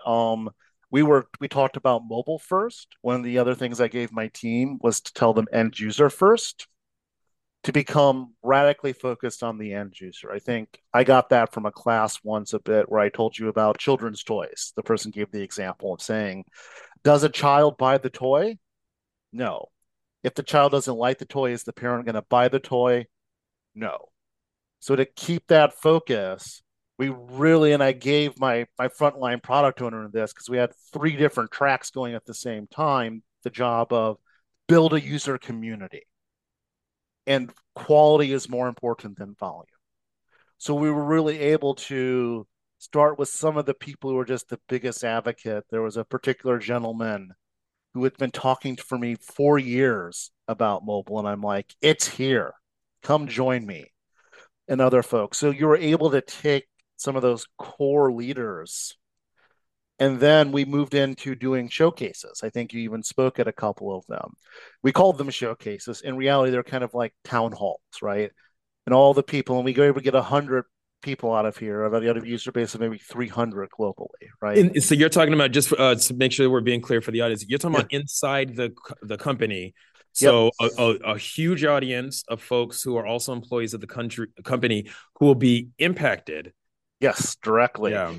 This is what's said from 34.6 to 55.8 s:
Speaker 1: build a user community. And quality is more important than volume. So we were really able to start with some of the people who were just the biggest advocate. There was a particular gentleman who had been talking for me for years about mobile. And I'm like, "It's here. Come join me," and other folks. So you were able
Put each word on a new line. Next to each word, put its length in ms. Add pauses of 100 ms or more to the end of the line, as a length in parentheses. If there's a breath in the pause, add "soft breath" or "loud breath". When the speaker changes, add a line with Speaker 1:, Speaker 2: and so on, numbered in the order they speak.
Speaker 1:
build 260
a 60
user 360
community. 640 (1200)
And 260 (220)
quality 580
is 160
more 200
important 500
than 160
volume. 320 (920)
So 160
we 160
were 140
really 360
able 340
to 720 (320)
start 400
with 100
some 280
of 100
the 80
people 360
who 60
were 80
just 240
the 200
biggest 340
advocate. 680
There 120
was 140
a 80
particular 540
gentleman 760 (600)
who 100
had 120
been 140
talking 460
for 200
me 200
for 420
years 720 (160)
about 400
mobile. 320
And 80
I'm 160
like, 380
"It's 260
here. 480 (480)
Come 240
join 400
me," 260 (760 soft breath)
and 120
other 220
folks. 360
So 120
you 160
were 100
able 360